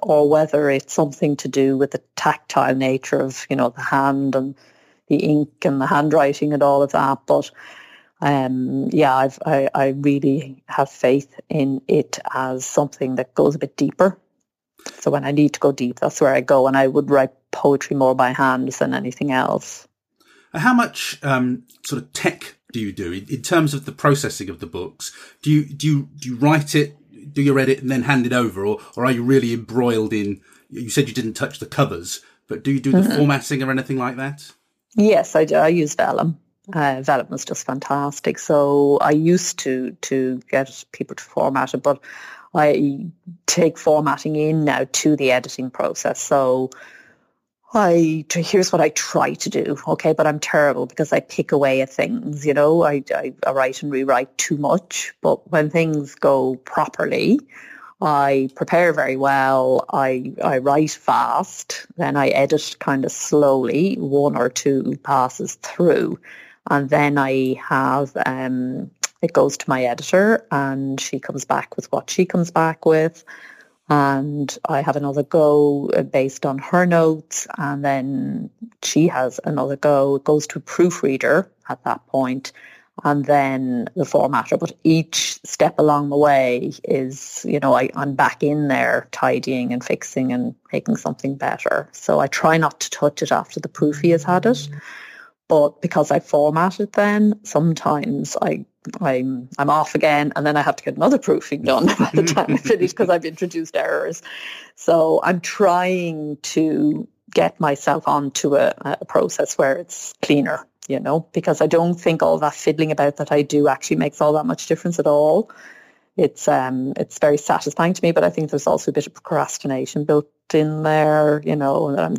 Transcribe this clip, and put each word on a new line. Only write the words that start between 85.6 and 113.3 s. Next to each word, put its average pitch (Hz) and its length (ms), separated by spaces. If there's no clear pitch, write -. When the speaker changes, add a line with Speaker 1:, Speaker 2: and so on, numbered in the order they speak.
Speaker 1:
along 147 300
the 143 80
way 135 560
is, 135 640
you 147 140
know, 135 140
I, 123 200
I'm 139 200
back 135 280
in 147 260
there 123 420
tidying 127 600
and 123 120
fixing - 480
and 123 220
making 143 240
something 139 400
better. - 560
So - 280
I 139 80
try 160 280
not 156 240
to - 100
touch - 300
it 143 120
after - 280
the - 80
proofie 151 440
has 160 100
had 180 240
it. - 220
But 147 340
because 160 280
I 151 100
format 156 600
it 208 140
then, 208 480
sometimes 151 960
I, - 240
I'm, 131 560
I'm 143 100
off 151 260
again, 147 400
and 147 120
then 147 100
I 147 60
have 139 140
to - 80
get 135 120
another 208 220
proofing - 420
done 131 260
<laughs> 208 120
by - 160
the 160 80
time 170 320
I - 20
finish 185 380
'cause 180 160
I've 170 160
introduced 165 500
errors. 151 460
So 160 460
I'm 175 180
trying 175 1040
to 151 640
get 165 260
myself 147 480
onto 143 480
a, 135 240
a - 240
process - 540
where 135 180
it's - 460
cleaner, 139 440
you 135 120
know, 156 340
because 165 260
I 160 60
don't 170 340
think 165 220
all 160 160
that 151 160
fiddling 156 360
about 143 280
that 151 120